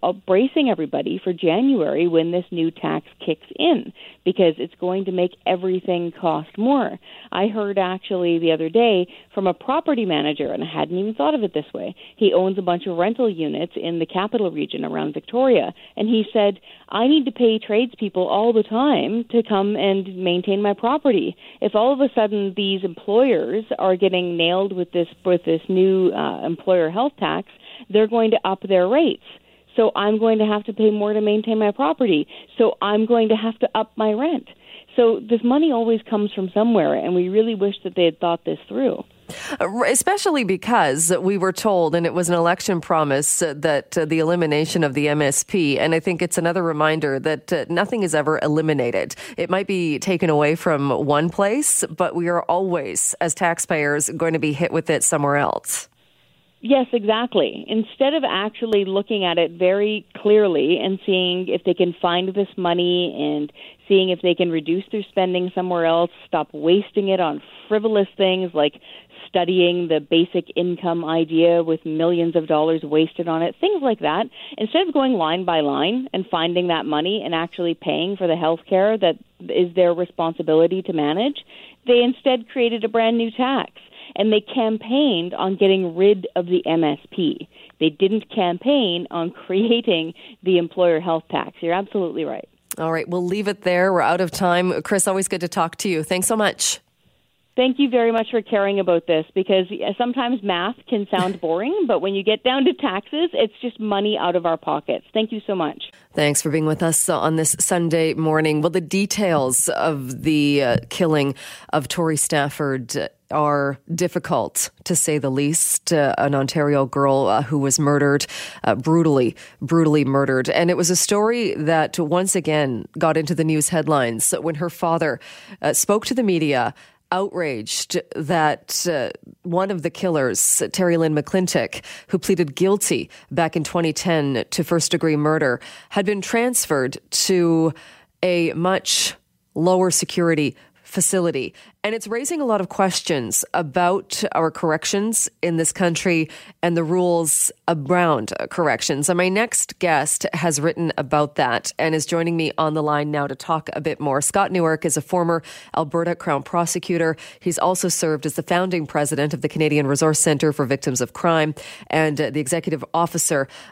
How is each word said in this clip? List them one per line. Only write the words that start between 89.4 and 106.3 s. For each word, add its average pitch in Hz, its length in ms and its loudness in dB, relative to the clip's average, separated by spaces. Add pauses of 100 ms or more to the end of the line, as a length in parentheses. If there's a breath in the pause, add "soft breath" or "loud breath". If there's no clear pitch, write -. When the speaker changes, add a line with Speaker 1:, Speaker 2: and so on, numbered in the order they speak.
Speaker 1:
creating 202 680 0 (280 loud breath)
the 185 160 2
employer 170 400 2
health 165 320 -2
tax. - 300 -6
You're 170 140 -2
absolutely 185 500 -4
right. 139 240 -10 (300)
Speaker 2:
All 160 140 -2
right, 160 160 -4
we'll 175 160 -4
leave 196 240 -4
it 202 140 -6
there. 180 300 2
We're 175 100 2
out 170 180 2
of 175 100 -2
time. 180 520 0
Chris, 196 240 0
always 190 220 0
good 185 140 -4
to 175 60 -2
talk 165 280 -2
to - 120 -4
you. 160 140 0
Thanks 185 240 -2
so 226 100 0
much. - 440 0 (720)
Speaker 1:
Thank 254 240 2
you 285 100 2
very 233 240 2
much 226 180 -2
for 226 120 -2
caring 196 380 0
about 175 260 0
this, 160 260 2
because 190 320 2 (320)
sometimes 240 460 -2
math 190 340 -2 (120)
can 202 220 -4
sound 185 300 -2
<laughs> 175 60 -4
boring, 254 420 -2
but 185 120 2
when 196 140 -2
you 196 80 -2
get 214 220 0
down 262 220 2
to 359 80 2
taxes, 294 580 -4
it's 214 300 0
just 240 180 -8
money 208 380 -2
out 175 180 -2
of 170 80 -2
our 165 140 -2
pockets. - 560 -4
Thank 220 180 -2
you 214 140 -6
so 202 80 -4
much. 160 360 -6 (220 soft breath)
Speaker 2:
Thanks 147 300 0